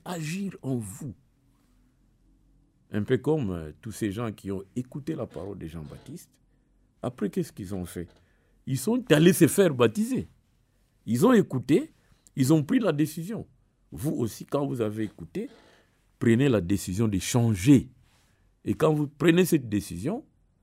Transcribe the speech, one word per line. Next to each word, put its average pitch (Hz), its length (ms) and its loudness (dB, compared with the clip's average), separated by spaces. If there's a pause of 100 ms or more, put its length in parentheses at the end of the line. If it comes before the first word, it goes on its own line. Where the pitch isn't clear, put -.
agir 180 580 -8
en 131 140 -4
vous. 110 380 -10 (1800)
Un 104 100 -2
peu 123 160 0
comme, 143 320 -2
euh, 80 300 -8
tous 110 120 -12
ces 104 200 -4
gens 113 180 -6
qui 98 220 -10
ont 95 100 -8 (140)
écouté 135 380 -8
la 120 120 -8
parole 95 320 -12
de - 80 -12
Jean-Baptiste. 127 640 -16 (720)
Après, - 280 -6
qu'est-ce - 220 -6
qu'ils 98 220 -10
ont 90 100 -6
fait ? 85 240 -10 (580)
Ils 131 120 -4
sont 233 320 -2
allés 160 220 8
se 156 160 6
faire 180 260 2
baptiser. 127 540 0 (800)
Ils 120 200 2
ont 254 60 6
écouté, 170 600 2 (440)
ils 135 160 2
ont 156 100 4
pris 233 160 0
la 202 140 0
décision. 156 560 -6 (420)
Vous 117 220 -4
aussi, - 340 -6
quand 143 200 -2
vous 135 140 -4
avez 107 220 -4
écouté, 180 480 -10 (680)
prenez 120 280 4
la 110 120 4
décision 98 480 -2
de 95 100 -2
changer. 117 720 4 (720)
Et 104 100 -2
quand 156 180 2
vous 147 160 -2
prenez 170 360 4
cette 135 240 0
décision, 104 560 -4 (380)